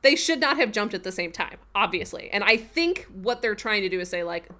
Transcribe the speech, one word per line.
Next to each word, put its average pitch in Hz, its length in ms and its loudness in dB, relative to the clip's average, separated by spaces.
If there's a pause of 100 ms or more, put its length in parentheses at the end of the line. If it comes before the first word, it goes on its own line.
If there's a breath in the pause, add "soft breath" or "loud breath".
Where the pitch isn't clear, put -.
they 285 160 6
should 320 240 0
not 285 160 2
have 226 160 2
jumped 208 220 -2
at 185 80 -6
the 185 100 -6
same 175 180 -4
time, - 280 -6 (160)
obviously. 180 560 -2
And 208 120 -2
I 220 140 6
think 339 560 0
what 214 300 -2
they're 220 120 0
trying 208 280 0
to 185 80 0
do 180 100 -2
is 180 80 -6
say, 175 140 -4
like, 170 260 -6 (120)